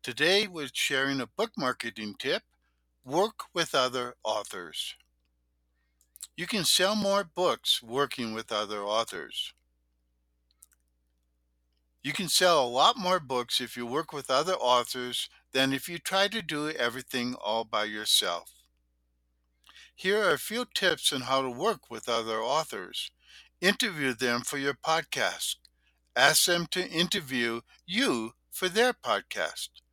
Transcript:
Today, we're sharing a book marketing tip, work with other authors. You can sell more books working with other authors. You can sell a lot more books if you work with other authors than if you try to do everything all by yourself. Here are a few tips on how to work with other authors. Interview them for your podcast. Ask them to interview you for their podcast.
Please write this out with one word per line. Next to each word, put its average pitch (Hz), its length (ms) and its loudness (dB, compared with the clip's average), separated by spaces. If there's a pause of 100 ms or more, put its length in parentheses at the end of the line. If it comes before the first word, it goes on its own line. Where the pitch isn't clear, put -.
Today, 170 440 2
we're 160 260 -10
sharing 135 480 0
a 117 60 -4
book 220 320 -4
marketing 113 600 -4
tip, 160 220 -2 (640)
work 170 380 -2 (100)
with 165 220 -2
other 123 400 0 (100)
authors. 101 720 -6 (1400)
You 170 80 -6
can 196 180 -2
sell 190 320 4
more 202 260 2
books 170 600 0
working 120 500 -2
with 110 180 -8
other 104 320 -2
authors. 101 720 -4 (2500)
You 143 120 -6
can 170 160 -2
sell 170 340 6
a - 20 2
lot 139 300 4
more 185 240 2
books 123 400 -2
if 123 160 -8
you 120 80 -6
work 139 300 -4
with 135 160 -8
other 160 240 4
authors 123 760 0 (240)
than 135 220 2
if 131 120 -6
you 170 120 -10
try 196 300 0
to 220 120 -4
do 151 300 -4
everything 123 640 -4
all 110 300 -2
by 107 200 -2
yourself. 107 680 -2 (1400)
Here 196 300 0
are 180 80 6
a 139 60 2
few 233 340 -6
tips 170 400 2
on 135 100 -2
how 135 200 2
to 131 80 -2
work 156 400 -4
with 113 180 -8
other 113 300 0
authors. 117 720 -4 (500)
Interview 165 540 2
them 120 280 0
for 143 140 -6
your 139 180 -2
podcast. 151 840 -2 (580)
Ask 139 320 6
them 170 240 2
to 180 180 -2
interview 127 720 -2 (220)
you 170 500 0 (180)
for 185 160 -2
their 226 240 2
podcast. - 800 -4 (220)